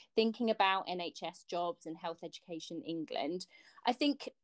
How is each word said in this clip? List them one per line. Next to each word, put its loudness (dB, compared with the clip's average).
thinking 4
about 4
N -2
H -8
S -6
jobs -2
and -6
Health -6
Education -8
England. -4
I 4
think, 2